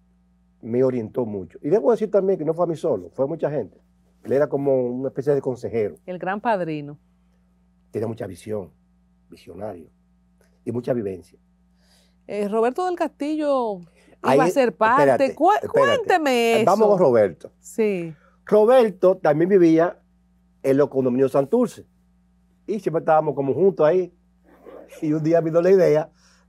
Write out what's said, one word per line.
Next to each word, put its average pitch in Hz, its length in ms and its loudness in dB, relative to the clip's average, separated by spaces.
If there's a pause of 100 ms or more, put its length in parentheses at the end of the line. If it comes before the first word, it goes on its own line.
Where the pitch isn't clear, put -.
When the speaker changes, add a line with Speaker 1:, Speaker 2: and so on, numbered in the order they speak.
(600)
Speaker 1:
me 120 220 -2
orientó 127 420 -4
mucho. 101 380 -10
Y 143 60 -6
debo 233 200 2
decir 208 220 -2
también 190 260 0
que 156 80 -8
no 160 80 -2
fue 170 120 -2
a - 20 -2
mí 165 80 -6
solo, 104 340 -6
fue 131 160 -4
mucha 156 240 -6
gente. 127 320 -8 (420)
Él 117 100 -6
era 143 140 2
como 139 380 0
una 127 220 -6
especie 135 260 -4
de 139 80 0
consejero. 113 540 -6 (100)
Speaker 2:
El 180 140 -12
gran 185 200 -6
padrino. 160 600 -6 (920)
Speaker 1:
Tenía 107 180 -6
mucha 110 180 -10
visión, 95 460 -12 (580)
visionario, 90 600 -16 (720)
y 120 80 -8
mucha 123 220 -6
vivencia. 98 440 -8 (880)
Speaker 2:
Eh, 202 220 -6
Roberto 233 380 -2
del 359 100 -4
Castillo 285 840 -4
iba 170 100 -20 (320)
Speaker 1:
Ahí, 262 180 2
Speaker 2:
a - 80 2
ser 262 300 0
parte. 247 260 4 (220)
Speaker 1:
espérate, 254 100 -4
Speaker 2:
Cué-, 381 260 4
Speaker 1:
espérate. 554 360 2
Speaker 2:
cuénteme 262 680 2
Speaker 1:
Vamos 208 220 4
Speaker 2:
eso. - 40 4
Speaker 1:
con 190 80 2
Roberto. 113 600 2
Speaker 2:
Sí. 180 560 -4 (300)
Speaker 1:
Roberto 214 720 4
también 160 320 0
vivía 170 500 4 (640)
en 135 140 2
los 143 100 2
condominios 131 460 0
Santurce. 151 520 -2 (800)
Y 208 140 -6
siempre 160 220 -4
estábamos 156 340 2
como 135 180 -4
juntos 160 320 2
ahí. 175 280 0 (880)
Y 156 100 -2
un 156 100 -2
día 165 200 2
vino 165 200 0
la 185 100 4
idea 156 380 4 (400)